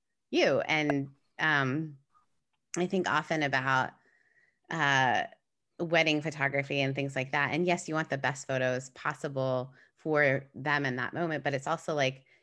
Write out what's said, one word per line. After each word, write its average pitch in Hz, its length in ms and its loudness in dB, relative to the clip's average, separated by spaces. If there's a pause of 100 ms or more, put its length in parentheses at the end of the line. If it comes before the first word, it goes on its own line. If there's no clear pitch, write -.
(300)
you. 214 320 4
And, 147 480 0 (300)
um, 147 580 0 (800)
I 175 80 0
think 180 240 0
often 156 340 0
about, 131 480 0 (800)
uh, 135 540 4 (560)
wedding 160 420 2
photography 143 600 -2
and 135 140 0
things 139 200 -4
like 135 160 -4
that. 143 220 0
And 165 120 0
yes, 175 240 0
you 156 60 -4
want 160 140 -2
the 139 80 -2
best 135 300 -4
photos 127 440 -2
possible 135 840 -4 (220)
for 143 500 2 (100)
them 143 300 0
in 127 120 -2
that 123 160 -6
moment, 151 300 -4
but 139 100 0
it's 135 140 -4
also 160 260 -4
like, 135 300 0 (200)